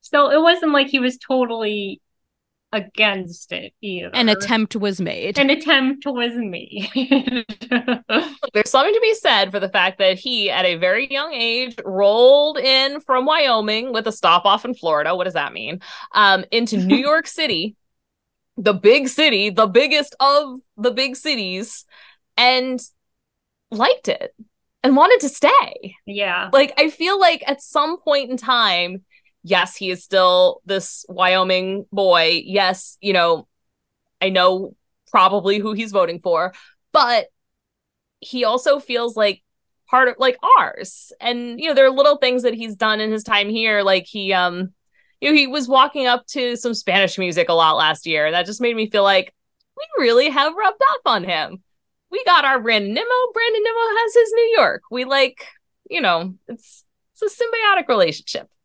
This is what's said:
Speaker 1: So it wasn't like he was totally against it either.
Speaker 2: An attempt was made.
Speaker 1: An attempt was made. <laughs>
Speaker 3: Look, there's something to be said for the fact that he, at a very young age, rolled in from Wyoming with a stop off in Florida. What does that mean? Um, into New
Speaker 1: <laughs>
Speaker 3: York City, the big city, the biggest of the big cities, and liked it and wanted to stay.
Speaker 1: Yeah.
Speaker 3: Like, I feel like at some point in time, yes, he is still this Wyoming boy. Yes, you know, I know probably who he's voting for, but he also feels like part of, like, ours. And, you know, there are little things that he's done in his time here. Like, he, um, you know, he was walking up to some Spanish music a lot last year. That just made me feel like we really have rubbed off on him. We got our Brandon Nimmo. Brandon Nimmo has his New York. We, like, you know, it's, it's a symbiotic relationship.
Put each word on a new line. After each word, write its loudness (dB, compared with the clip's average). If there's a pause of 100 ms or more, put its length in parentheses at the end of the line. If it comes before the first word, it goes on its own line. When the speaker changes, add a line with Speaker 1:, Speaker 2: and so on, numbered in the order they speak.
Speaker 1:
So 2
it 4
wasn't 4
like 2
he -2
was -2
totally -4 (680)
against -4
it -12
either. -10
Speaker 2:
An 2
attempt -2
was -4
made. -6
Speaker 1:
An 2
attempt 0
was -4
made. -10
<laughs> -2 (240)
Speaker 3:
Look, -2 (280)
there's 0
something 4
to 2
be 2
said 2
for -4
the -4
fact 0
that 2
he, -4
at 0
a 0
very -2
young -6
age, -4
rolled 4
in 0
from 0
Wyoming 0
with -4
a -4
stop 2
off 2
in -6
Florida. -2
What -4
does -6
that -4
mean? -12 (320)
Um, 4
into -2
New 2
Speaker 1:
<laughs> -
Speaker 3:
York 0
City, -6 (840)
the 2
big 4
city, 2
the 2
biggest 2
of 2 (180)
the -2
big -4
cities, -8 (500)
and 0 (920)
liked 0
it -6 (500)
and 4
wanted 6
to -4
stay. 0 (100)
Speaker 1:
Yeah. -6
Speaker 3:
Like, 4
I 2
feel -2
like 2
at -4
some -2
point -2
in -6
time, -2 (400)
yes, 0
he -8
is -8
still 2
this -8
Wyoming 0
boy. 2
Yes, -4
you -4
know, 0 (760)
I -2
know 0 (340)
probably 2
who -4
he's -8
voting -2
for, -2 (380)
but 2 (920)
he -6
also 0
feels -6
like 0 (460)
part 4
of, -6
like, 0 (200)
ours. -4
And, -6
you -4
know, 0
there 6
are 4
little 4
things 0
that 0
he's -10
done -2
in -4
his -6
time 0
here. 0
Like, 2
he, -6
um, -2 (480)
you -2
know, 4
he 4
was -6
walking 2
up 0
to -4
some -4
Spanish 0
music -2
a 0
lot 4
last -2
year. -2
That -2
just -12
made -2
me -4
feel 0
like 0 (440)
we -6
really 4
have 0
rubbed -2
off -4
on 0
him. -6 (480)
We -6
got 4
our 0
Brandon -2
Nimmo. -2
Brandon -2
Nimmo -2
has -2
his 4
New 2
York. 2 (100)
We, -6
like, -2 (440)
you -4
know, -2 (160)
it's, -18 (300)
it's -12 (180)
a -2
symbiotic 0
relationship. -2 (160)